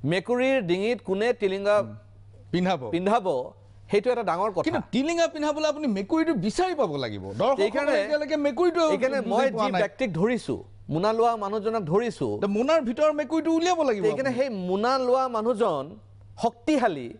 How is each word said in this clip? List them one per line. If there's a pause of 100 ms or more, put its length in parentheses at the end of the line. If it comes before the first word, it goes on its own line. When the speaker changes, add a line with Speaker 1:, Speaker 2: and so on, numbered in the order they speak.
(120)
Speaker 1:
মেকুৰীৰ (120)
ডিঙিত (100)
কোনে (140)
টিলিঙা (760)
Speaker 2:
পিন্ধাব। (120)
Speaker 1:
পিন্ধাব, (640)
সেইটো
এটা
ডাঙৰ
কথা।
Speaker 2:
কিন্তু (120)
টিলিঙা
পিন্ধাবলৈ
আপুনি (120)
মেকুৰীটো (140)
বিচাৰি
পাব (120)
লাগিব। (160)
দৰ্শকসকলে
Speaker 1:
সেইকাৰণে
Speaker 2:
এতিয়ালৈকে (100)
মেকুৰীটো (100)
Speaker 1:
সেইকাৰণে
Speaker 2:
বুজি
Speaker 1:
মই
Speaker 2:
পোৱা
Speaker 1:
যি
Speaker 2:
নাই।
Speaker 1:
ব্যক্তিক (120)
ধৰিছো, (380)
মোনা
লোৱা (120)
মানুহজনক (100)
ধৰিছো। (160)
Speaker 2:
তে
মোনাৰ
ভিতৰৰ
মেকুৰীটো
উলিয়াব
লাগিব
Speaker 1:
সেইকাৰণে
Speaker 2:
আপুনি।
Speaker 1:
সেই (180)
মোনা (140)
লোৱা (120)
মানুহজন (580)
শক্তিশালী। (120)